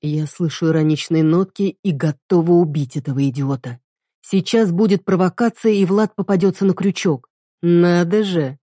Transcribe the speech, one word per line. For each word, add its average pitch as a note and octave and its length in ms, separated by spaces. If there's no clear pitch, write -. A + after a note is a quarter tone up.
Я D3+ 220
слышу E3 400
ироничные D#3+ 560
нотки F#3 580
и G3 120
готова E3 580
убить D#3 460
этого C#3 320
идиота. C3+ 500
Сейчас G3+ 540
будет F#3+ 320
провокация, G#3+ 680
и G3 140
Влад G3+ 280
попадётся G3 520
на F#3+ 80
крючок. F3+ 560
Надо F3 640
же. D3+ 380